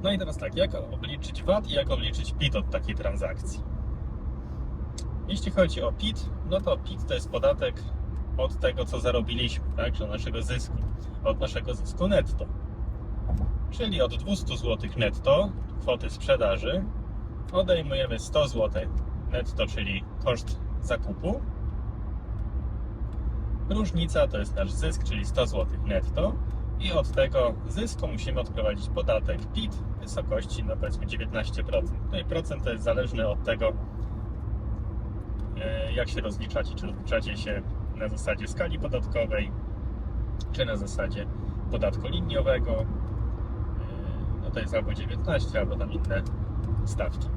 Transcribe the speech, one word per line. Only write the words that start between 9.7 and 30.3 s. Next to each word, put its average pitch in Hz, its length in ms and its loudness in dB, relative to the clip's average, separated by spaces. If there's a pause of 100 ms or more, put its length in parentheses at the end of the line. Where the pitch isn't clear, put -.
tak? 117 160 0
Czyli 110 120 0
od 104 60 -4
naszego 110 300 -2
zysku, - 360 -2 (460)
od - 160 2
naszego - 360 -2
zysku - 320 0
netto. - 380 4 (1300)
Czyli 202 300 2
od 120 140 4
dwustu 143 420 0
złotych 117 400 0
netto 139 540 6 (280)
kwoty 123 300 0
sprzedaży 117 760 2 (640)
odejmujemy 143 680 2
sto - 280 2
złotych 104 420 2 (420)
netto, 123 360 0
czyli 101 360 -2 (220)
koszt - 340 0 (220)
zakupu. 185 600 -2 (2250)
Różnica 175 580 2
to - 100 -2
jest - 180 -2
nasz 98 160 0
zysk, - 320 0
czyli 104 220 0
sto 123 220 2
złotych - 360 0
netto. - 500 2 (460)
I - 120 0
od 135 200 2
tego 131 420 4 (140)
zysku 214 400 -2
musimy 127 320 0
odprowadzić 107 500 0
podatek - 640 2
pit - 220 0
w - 240 -4
wysokości, - 640 -2